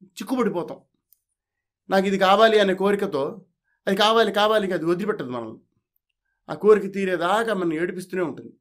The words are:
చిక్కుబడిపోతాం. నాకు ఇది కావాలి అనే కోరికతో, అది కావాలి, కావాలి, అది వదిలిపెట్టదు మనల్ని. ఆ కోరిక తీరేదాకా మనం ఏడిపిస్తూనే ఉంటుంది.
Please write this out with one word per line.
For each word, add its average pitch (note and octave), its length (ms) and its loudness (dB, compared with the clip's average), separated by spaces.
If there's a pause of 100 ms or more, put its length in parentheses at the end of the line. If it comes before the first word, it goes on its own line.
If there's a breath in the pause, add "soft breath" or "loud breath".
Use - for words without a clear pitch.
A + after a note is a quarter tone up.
చిక్కుబడిపోతాం. G3 760 -4 (1080)
నాకు F#3+ 160 2
ఇది G3 120 0
కావాలి G#3 400 6
అనే G3 160 4
కోరికతో, F#3+ 720 -2 (420)
అది G3 100 0
కావాలి, A3 360 2
కావాలి, G#3 400 2
అది D#3+ 120 -4
వదిలిపెట్టదు F3 460 -4
మనల్ని. A2+ 300 -10 (880)
ఆ D#3 40 -8
కోరిక G3 400 2
తీరేదాకా G3 600 -2
మనం F3 200 -2
ఏడిపిస్తూనే F3+ 480 -6
ఉంటుంది. A#2+ 380 -8